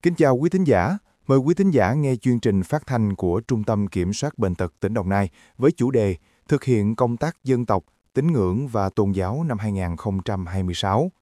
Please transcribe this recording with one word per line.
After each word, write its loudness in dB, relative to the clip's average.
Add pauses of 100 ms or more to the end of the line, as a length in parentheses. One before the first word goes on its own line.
Kính 2
chào 4
quý 0
thính 0
giả. 2 (280)
Mời 4
quý 2
thính 2
giả 2
nghe 0
chương 0
trình 2
phát -4
thanh 0
của 0
Trung -4
tâm 0
Kiểm -2
soát -6
Bệnh 0
tật -4
tỉnh -2
Đồng -2
Nai 0 (280)
với 2
chủ -2
đề 2 (320)
Thực 0
hiện 2
công 0
tác -4
dân 0
tộc, 0 (300)
tín 2
ngưỡng 0
và -2
tôn 0
giáo -2
năm -4
hai -4
nghìn -4
không -4
trăm -6
hai -4
mươi -2
sáu. -2 (120)